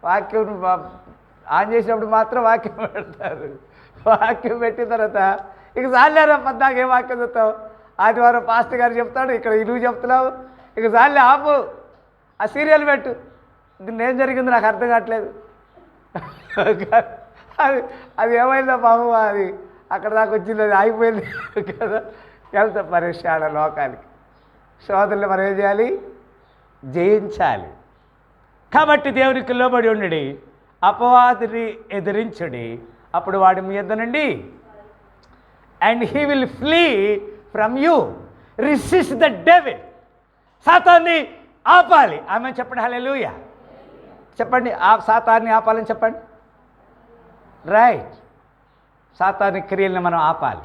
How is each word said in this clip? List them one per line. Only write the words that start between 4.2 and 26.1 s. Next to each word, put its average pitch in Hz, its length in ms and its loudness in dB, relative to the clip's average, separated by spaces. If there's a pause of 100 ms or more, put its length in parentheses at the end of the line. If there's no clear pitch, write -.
పెట్టిన 233 380 -4
తర్వాత, 202 420 0 (380)
"ఇక 254 80 -4
చాలేరా 294 520 4
పద్దాక 269 360 0
ఏం 254 160 0
వాక్యం 254 320 0
చెప్తావు? 233 340 -2 (460)
ఆదివారం 240 480 4
పాస్టర్ 233 260 0
గారు 240 180 0
చెప్తాడు, 240 400 -4
ఇక్కడ 226 200 -2
నువ్వు 220 240 0
చెప్తున్నావు, 247 560 0 (480)
ఇక 226 140 0
చాలే 277 260 6
ఆపు, 277 480 4 (760)
ఆ 214 40 -4
సీరియల్ 294 400 2
పెట్టు." 277 480 -4 (480)
దీన్ని 226 220 -6
ఏం 254 140 -2
జరిగిందో 254 320 0
నాకు 226 160 2
అర్థం 240 220 0
కావట్లేదు. 226 460 -2 (2250)
అది, 269 240 0 (340)
అది 233 180 0
ఏమైందో 262 400 0
బాబు, 233 260 4
అది 208 520 0 (380)
అక్కడ 202 220 -6
దాకా 220 180 0
వచ్చింది, 214 300 -4
అది 208 120 2
ఆగిపోయింది 220 520 0 (460)
కదా. 220 300 -6 (520)
ఎంత 208 240 0
పరిశాల 170 680 -2
లోకానికి. 151 540 -6 (840)
శోధనలు 202 380 0
మనం 190 160 -2
ఏం 196 160 -2
చేయాలి? 214 440 0 (840)